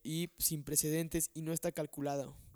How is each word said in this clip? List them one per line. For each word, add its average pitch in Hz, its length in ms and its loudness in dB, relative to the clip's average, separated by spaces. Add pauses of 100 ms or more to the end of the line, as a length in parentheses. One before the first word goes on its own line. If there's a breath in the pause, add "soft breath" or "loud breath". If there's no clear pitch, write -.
y 165 260 0 (100)
sin 151 260 0
precedentes, 156 680 2
y 160 80 -6
no 156 100 -2
está 165 180 0
calculado. 143 680 -2 (200)